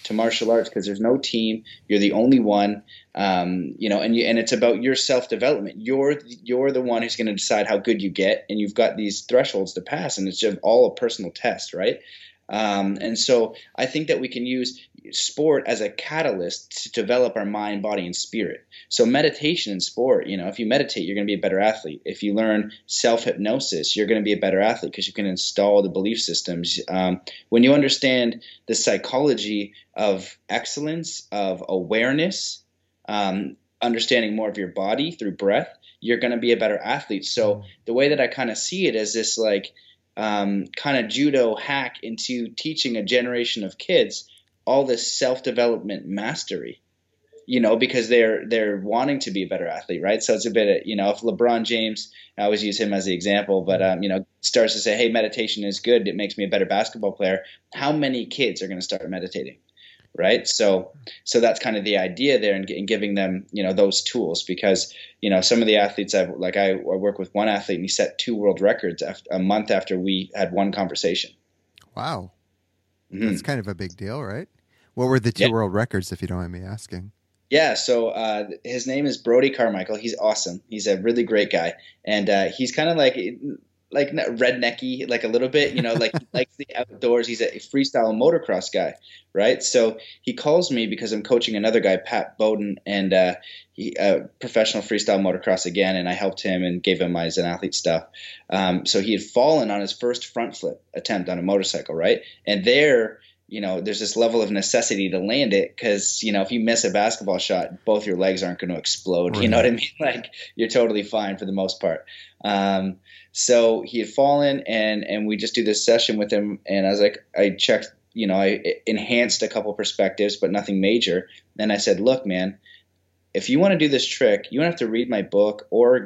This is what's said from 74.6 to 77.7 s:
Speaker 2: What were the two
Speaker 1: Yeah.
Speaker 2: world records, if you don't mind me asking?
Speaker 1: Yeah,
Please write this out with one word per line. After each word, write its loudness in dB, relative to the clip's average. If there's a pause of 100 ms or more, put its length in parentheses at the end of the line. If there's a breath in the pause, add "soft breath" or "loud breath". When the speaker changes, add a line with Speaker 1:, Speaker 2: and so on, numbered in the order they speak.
Speaker 2:
What 0
were 4
the 2
two 0
Speaker 1:
Yeah. 6
Speaker 2:
world 0
records, -2
if -8
you -4
don't -4
mind -6
me -12
asking? -12 (400)
Speaker 1:
Yeah, 4